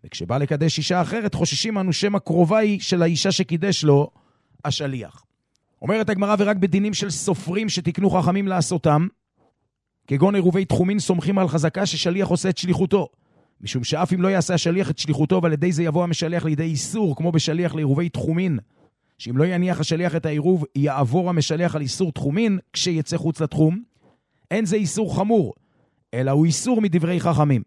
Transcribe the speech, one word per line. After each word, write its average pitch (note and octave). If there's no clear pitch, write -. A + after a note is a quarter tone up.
וכשבא F2
לקדש D3
אישה F3
אחרת G#3
חוששים G#3
אנו F#3
שמא G3+
קרובה E3+
היא G#3+
של F3+
האישה E3+
שקידש E3+
לו C#3+
השליח. C3+
אומרת G#3+
הגמרא, G3+
ורק G#3
בדינים G3
של G#3
סופרים F#3+
שתיקנו F3+
חכמים F3+
לעשותם, E3+
כגון E3+
עירובי F#3
תחומין, F#3+
סומכים F#3
על F#3
חזקה D#3+
ששליח F3+
עושה F3+
את -
שליחותו, F3+
משום B2
שאף E3
אם F3+
לא F#3
יעשה F#3
השליח E3+
את D#3
שליחותו, D3+
ועל E3
ידי D#3+
זה D#3+
יבוא E3+
המשלח E3+
לידי D#3
איסור, E3
כמו E3+
בשליח D#3+
לעירובי D3+
תחומין, D#3+
שאם A#2+
לא D3
יניח F3+
השליח E3
את E3
העירוב, D3+
יעבור C#3+
המשלח D#3+
על D3+
איסור D3+
תחומין, F#3
כשיצא E3
חוץ E3
לתחום, D#3+
אין G#3+
זה F3+
איסור G3
חמור, G3
אלא C3
הוא D3
איסור A3
מדברי F3
חכמים. C#3